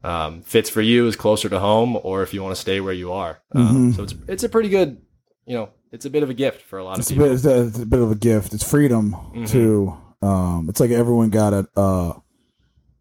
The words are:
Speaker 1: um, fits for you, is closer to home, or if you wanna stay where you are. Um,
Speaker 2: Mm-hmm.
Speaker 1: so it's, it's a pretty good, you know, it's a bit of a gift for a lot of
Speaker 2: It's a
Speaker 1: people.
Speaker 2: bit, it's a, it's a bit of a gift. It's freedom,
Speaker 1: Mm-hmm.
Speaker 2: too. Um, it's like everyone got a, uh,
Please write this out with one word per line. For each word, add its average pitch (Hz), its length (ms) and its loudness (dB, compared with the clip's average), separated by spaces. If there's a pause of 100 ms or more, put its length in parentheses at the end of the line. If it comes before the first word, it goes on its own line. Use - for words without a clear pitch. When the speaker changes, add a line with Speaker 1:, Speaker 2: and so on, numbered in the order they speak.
Speaker 1:
um, 82 360 -6
fits - 280 0
for 110 120 -2
you, 120 240 4
is 113 120 -2
closer 107 320 0
to 95 100 -2
home, 110 420 2
or 95 220 -4
if - 100 -8
you 98 80 -8
wanna 95 140 -8
stay 95 240 -4
where 95 140 -6
you 90 180 -8
are. 90 280 -8 (140)
Um, 120 140 4
Speaker 2:
Mm-hmm. 123 240 4
Speaker 1:
so 101 120 -4
it's, 104 120 -10 (140)
it's 190 160 -6
a 233 40 -2
pretty 226 200 0
good, 180 320 0 (440)
you 123 100 -12
know, 110 140 -8 (220)
it's 117 140 -18
a 139 40 -8
bit 147 140 0
of 131 60 -2
a 127 40 -6
gift 123 280 -2
for - 180 -16
a 95 60 -10
lot 92 80 -10
of 95 60 -6
Speaker 2:
It's - 100 -4
a - 40 -2
Speaker 1:
people. 143 140 4
Speaker 2:
bit, 131 80 4
it's 131 100 -2
a, 123 220 4
it's 113 120 -6
a 117 60 -6
bit 123 140 2
of 113 100 2
a 110 60 2
gift. 107 380 0
It's 107 140 -6
freedom, 120 440 2
Speaker 1:
Mm-hmm. 113 340 -12
Speaker 2:
too. 107 520 2 (240)
Um, 90 480 0
it's 104 100 -6
like 120 120 2
everyone 117 380 2
got 107 240 2
a, 98 220 0
uh, 92 380 0 (880)